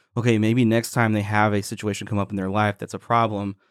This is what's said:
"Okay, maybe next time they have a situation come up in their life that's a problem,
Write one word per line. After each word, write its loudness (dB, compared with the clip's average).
"Okay, 2
maybe 4
next 2
time 0
they 0
have 2
a 0
situation -6
come -2
up -2
in -6
their -4
life 0
that's -10
a -8
problem, -2